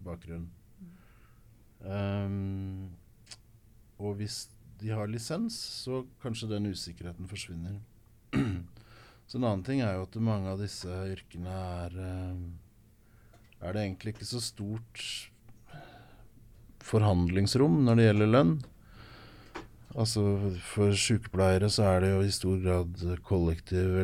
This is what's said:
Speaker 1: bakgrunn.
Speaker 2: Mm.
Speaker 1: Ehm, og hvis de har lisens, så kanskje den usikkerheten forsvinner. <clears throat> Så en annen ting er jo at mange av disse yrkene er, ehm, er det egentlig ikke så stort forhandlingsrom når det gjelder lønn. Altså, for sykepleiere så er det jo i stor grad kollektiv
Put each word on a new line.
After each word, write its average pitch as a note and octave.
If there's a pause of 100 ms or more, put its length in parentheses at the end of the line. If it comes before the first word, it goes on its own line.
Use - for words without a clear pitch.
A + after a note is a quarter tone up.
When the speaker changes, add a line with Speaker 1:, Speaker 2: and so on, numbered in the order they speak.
Speaker 1:
bakgrunn. E2+ (340)
Speaker 2:
Mm. F2 (960)
Speaker 1:
Ehm, G2 (1200)
og G2+
hvis G#2+ (340)
de A2
har G#2
lisens, F3 (300)
så C3 (240)
kanskje A2+
den G#2
usikkerheten F2
forsvinner. F#2 (560)
<clears throat> G2 (540)
Så A#2+
en -
annen G2+
ting C3+
er G2
jo F#2+
at - (100)
mange G#2
av F#2+
disse G2+
yrkene F#2
er, F2+
ehm, F#2 (1160)
er F2
det G#2+
egentlig G2+
ikke G#2+
så B2
stort A2 (1900)
forhandlingsrom G#2
når A#2
det A2+
gjelder G#2+
lønn. D3+ (1500)
Altså, A2 (460)
for G2+
sykepleiere F#2+
så G#2
er F#2
det F#2+
jo G2
i G2
stor F#2+
grad F2+ (240)
kollektiv F#2